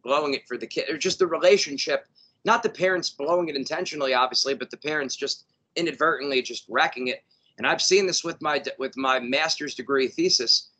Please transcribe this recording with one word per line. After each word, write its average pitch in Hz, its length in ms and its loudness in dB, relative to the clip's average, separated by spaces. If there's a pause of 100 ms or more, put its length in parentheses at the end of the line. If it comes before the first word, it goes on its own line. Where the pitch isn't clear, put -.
blowing 143 320 0
it 120 140 -6
for 123 100 -6
the 113 100 -8
kid, - 220 -4
or 160 80 -2
just 180 220 -2
the 185 80 4
relationship, 156 800 2 (380)
not 233 180 4
the 220 60 0
parents 180 400 0
blowing 165 400 0
it 143 80 -8
intentionally, 151 560 -4
obviously, 127 400 2
but 123 180 -6
the 123 60 -12
parents 147 380 -4
just - 300 -6 (300)
inadvertently 143 680 0
just 123 280 -10
wrecking 127 400 0
it. - 140 -8 (340)
And 117 100 -2
I've 160 140 0
seen 190 260 4
this - 160 -2
with 165 180 -8
my, 147 220 -2 (140)
with 131 180 -6
my 131 240 0
master's 143 560 -2
degree 131 320 0
thesis 160 600 0 (100)